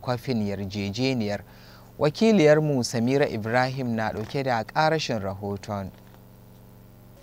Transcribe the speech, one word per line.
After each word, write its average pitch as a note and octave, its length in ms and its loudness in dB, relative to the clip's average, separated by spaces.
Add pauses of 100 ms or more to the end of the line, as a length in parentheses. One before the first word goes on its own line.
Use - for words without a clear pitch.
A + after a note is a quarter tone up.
kwafin A#2+ 460 -4
yarjejeniyar. G2+ 920 -2 (580)
Wakiliyarmu D3+ 840 4
Samira B2+ 440 2
Ibrahim B2 680 -2
na A2 160 -2
ɗauke A2 320 -6
da A#2+ 200 0
ƙarashin D#3 560 0
rahoton. G2 720 -6 (1300)